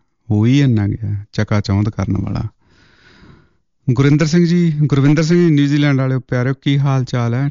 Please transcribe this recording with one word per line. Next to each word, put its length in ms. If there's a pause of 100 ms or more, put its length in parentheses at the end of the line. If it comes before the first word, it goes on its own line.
(320)
ਹੋ 140
ਹੀ 160
ਇੰਨਾ 260
ਗਿਆ, 460
ਚਕਾਚੌਂਧ 560
ਕਰਨ 280
ਵਾਲਾ। 260 (1500)
ਗੁਰਿੰਦਰ 320
ਸਿੰਘ 200
ਜੀ, 360
ਗੁਰਵਿੰਦਰ 420
ਸਿੰਘ 240
ਜੀ 60
ਨਿਊਜ਼ੀਲੈਂਡ 460
ਵਾਲਿਓ 200
ਪਿਆਰਿਓ, 420
ਕੀ 160
ਹਾਲ 260
ਚਾਲ 300
ਹੈ? 160